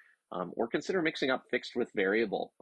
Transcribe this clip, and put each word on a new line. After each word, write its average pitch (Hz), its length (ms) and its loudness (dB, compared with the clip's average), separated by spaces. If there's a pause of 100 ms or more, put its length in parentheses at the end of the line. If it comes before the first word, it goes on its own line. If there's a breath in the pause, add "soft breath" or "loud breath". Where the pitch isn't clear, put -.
(320 soft breath)
Um, 90 220 -4
or 117 140 0
consider 165 340 0
mixing 156 280 0
up 127 200 0
fixed - 240 -2
with 120 180 0
variable. 98 680 2